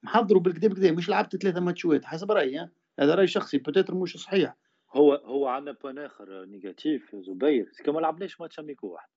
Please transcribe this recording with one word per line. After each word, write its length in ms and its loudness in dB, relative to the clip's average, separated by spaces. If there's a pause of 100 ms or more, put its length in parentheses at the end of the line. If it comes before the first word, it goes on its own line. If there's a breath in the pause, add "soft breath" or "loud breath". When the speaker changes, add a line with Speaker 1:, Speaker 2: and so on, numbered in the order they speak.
Speaker 1:
محضره 360 4
بالكدا، 280 0
بالكدا، 240 4
مش 180 -2
لعبت 260 0
ثلاثة 240 -2
ماتشات، 460 0
حسب 260 -6
رأيي، 260 2
ها؟ 140 -10 (280)
هذا 160 4
رأي 120 4
شخصي، 300 -2
بوتيتر 380 0
مش 220 -4
صحيح. 400 -2 (340)
Speaker 2:
هو، 220 6
هو 340 -2
عندنا 240 -6
بوان 260 -14
آخر 480 -16
نيجاتيف، 720 -6
زبير، 560 -2
سي 120 -20
كو 80 0
ما 80 -2
لعبناش 420 -6
ماتش 180 -16
أميكو 280 -14
واحد 300 -16